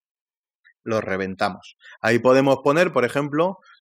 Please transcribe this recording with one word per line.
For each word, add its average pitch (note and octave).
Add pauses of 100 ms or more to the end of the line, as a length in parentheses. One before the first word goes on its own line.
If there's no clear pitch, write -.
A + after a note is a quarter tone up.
(840)
los A2
reventamos. F#2+ (260)
Ahí A2+
podemos C3
poner, D#3+
por B2+
ejemplo, D3 (220)